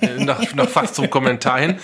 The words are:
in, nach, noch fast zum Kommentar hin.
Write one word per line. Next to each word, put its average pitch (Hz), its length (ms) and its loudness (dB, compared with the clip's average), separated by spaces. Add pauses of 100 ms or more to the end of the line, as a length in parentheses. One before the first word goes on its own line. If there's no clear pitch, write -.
in, 135 260 0
nach, 139 280 0
noch 139 140 2
fast - 260 0
zum 233 160 -2
Kommentar 127 480 2
hin. 175 260 0